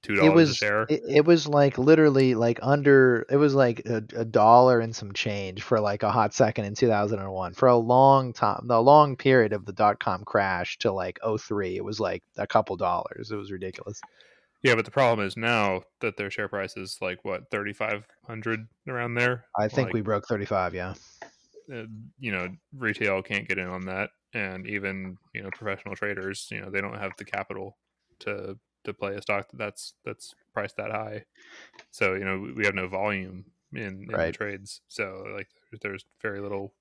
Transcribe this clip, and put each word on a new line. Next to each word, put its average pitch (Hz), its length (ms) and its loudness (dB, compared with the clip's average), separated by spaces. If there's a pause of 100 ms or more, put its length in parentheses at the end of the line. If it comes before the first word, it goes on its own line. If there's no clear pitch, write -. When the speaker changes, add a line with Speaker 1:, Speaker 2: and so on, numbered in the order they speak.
Speaker 1:
two 104 120 -4
dollars 156 160 6
Speaker 2:
It 160 40 4
was, 160 160 6
Speaker 1:
a - 20 -2
share. 107 300 0
Speaker 2:
it, 151 240 -2
it 147 180 4
was, 160 220 4
like, 143 320 2
literally, 135 560 6
like, 117 260 0
under, 135 680 6
it 139 80 2
was, 143 180 4
like, 123 320 2
a, 113 160 -4 (120)
a 117 80 -4
dollar 117 560 8
and 113 160 -4
some 98 180 -12
change 98 500 -6
for, 113 160 2
like, 104 240 -2
a 101 80 0
hot 107 240 2
second 110 300 2
in 101 100 -8
two 127 120 2
thousand 104 320 2
and 98 120 -8
one. 92 220 -6
For 131 140 4
a 123 80 8
long 127 580 4
time, 110 340 -2
the 120 120 4
long 143 360 8
period 120 380 4
of 98 120 -8
the 98 80 -12
dot-com 101 500 0
crash 95 560 -2
to, 110 120 0
like, 92 320 -6
oh 110 140 -2
three, 98 380 -4
it 98 80 -6
was, 104 160 -8
like, 90 220 -4 (160)
a 101 80 -6
couple 104 320 0
dollars. 90 540 -4
It 110 40 -8
was 101 160 -12
ridiculous. 95 480 -12 (640)
Speaker 1:
Yeah, 123 140 2
but 110 100 -2
the - 60 -18
problem 117 340 2
is 95 100 -8
now 107 480 -2 (160)
that 110 160 -6
their 101 140 -8
share 104 180 -8
price 98 300 -8
is, 95 240 -12
like, 90 240 -8
what, 95 240 -8
thirty-five 104 560 -6 (200)
hundred 113 420 -6 (200)
around 120 280 -6
there? 123 300 0 (120)
Speaker 2:
I 107 100 0
think 120 200 -2
Speaker 1:
Like, 113 60 -6
Speaker 2:
we 113 80 -2
broke 104 260 -4
thirty-five, 101 460 -4
yeah. 90 200 -8 (800)
Speaker 1:
uh, 113 100 -12 (360)
you 123 120 -6
know, 92 180 -4 (280)
retail 107 440 0
can't 98 260 -6
get 95 100 -2
in 92 100 -6
on 92 180 -8
that, 92 260 -6 (220)
and 95 340 -8
even, 95 500 -8 (160)
you 101 100 -10
know, 98 80 -12
professional 98 440 -10
traders, 98 560 -8
you 107 100 -10
know, 98 80 -14
they 98 120 -4
don't 104 160 -8
have 98 200 -8
the 104 80 -16
capital 98 520 -10 (420)
to, 101 380 -10 (260)
to 104 100 -10
play 101 220 -8
a 101 60 -10
stock 101 320 -4
that's, 110 400 -12 (120)
that's - 280 -14 (200)
priced 104 240 -8
that 107 140 -8
high. 107 340 -8 (680)
So, 95 220 0
you 98 120 -6
know, 95 140 -4
we, 80 140 -12
we 104 120 -4
have 101 100 0
no 92 120 -6
volume 95 580 -6 (280)
in, 131 60 -10
in 98 280 -12
the - 60 -10
Speaker 2:
Right. 82 200 -2
Speaker 1:
trades. 101 540 -12
So, 98 380 -10 (100)
like, 98 120 -12 (340)
there's 98 240 -10 (160)
very 101 180 -8
little 101 420 -10